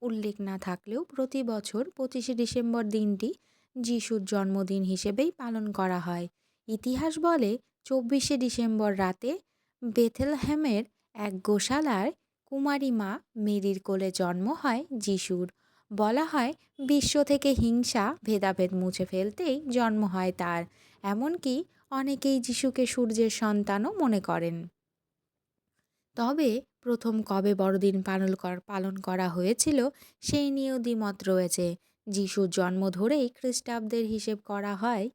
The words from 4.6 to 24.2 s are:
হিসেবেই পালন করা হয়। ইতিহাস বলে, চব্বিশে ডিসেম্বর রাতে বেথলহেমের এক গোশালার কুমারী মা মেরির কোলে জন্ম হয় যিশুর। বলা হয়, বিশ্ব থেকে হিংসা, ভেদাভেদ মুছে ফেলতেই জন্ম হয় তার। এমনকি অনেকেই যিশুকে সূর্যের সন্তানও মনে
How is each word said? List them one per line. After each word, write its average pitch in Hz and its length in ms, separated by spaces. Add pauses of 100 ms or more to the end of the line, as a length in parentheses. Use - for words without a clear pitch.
হিসেবেই 202 480
পালন 226 400
করা 185 280
হয়। 175 280 (400)
ইতিহাস 262 520
বলে, 285 380 (260)
চব্বিশে 262 540
ডিসেম্বর 220 640
রাতে 233 400 (440)
বেথলহেমের 254 1000 (300)
এক 208 260
গোশালার 233 720 (340)
কুমারী 277 460
মা 208 280 (160)
মেরির 202 440
কোলে 190 320
জন্ম 185 420
হয় 277 400
যিশুর। 185 580 (420)
বলা 214 300
হয়, 302 300 (340)
বিশ্ব 285 360
থেকে 285 280
হিংসা, 233 720
ভেদাভেদ 190 500
মুছে 185 320
ফেলতেই 262 560
জন্ম 233 440
হয় 185 260
তার। 175 340 (380)
এমনকি 262 600 (240)
অনেকেই 269 500
যিশুকে 254 460
সূর্যের 226 440
সন্তানও 208 640
মনে 247 280